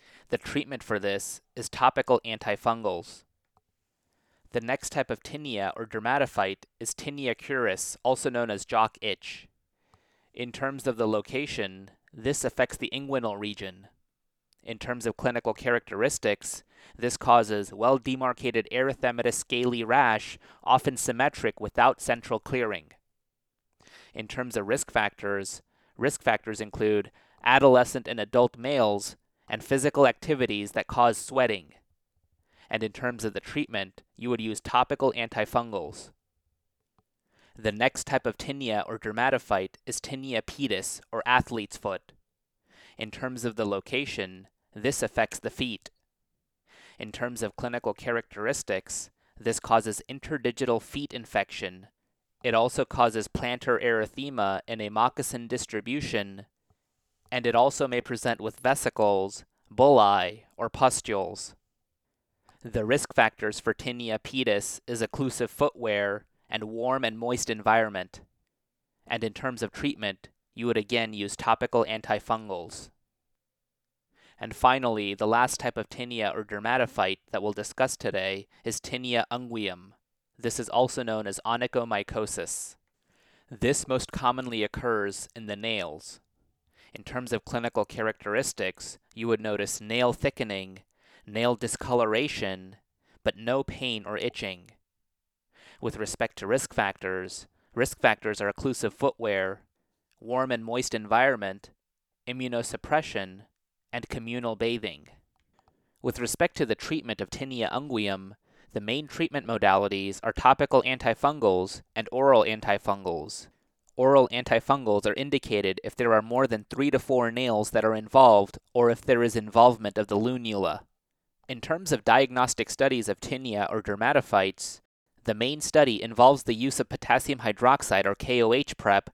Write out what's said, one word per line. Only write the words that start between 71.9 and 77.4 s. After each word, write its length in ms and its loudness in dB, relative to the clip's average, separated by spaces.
And 160 -12
finally, 600 4
the 140 0
last 340 4
type 160 -4
of 100 -6
tinea 480 -4
or 80 -6
dermatophyte 760 0
that 100 -2